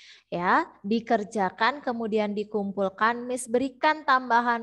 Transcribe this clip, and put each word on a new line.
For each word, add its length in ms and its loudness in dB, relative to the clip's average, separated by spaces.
ya, 320 2
dikerjakan, 960 0
kemudian 560 -2
dikumpulkan. 880 -2
Miss 240 -6
berikan 560 0
tambahan 560 2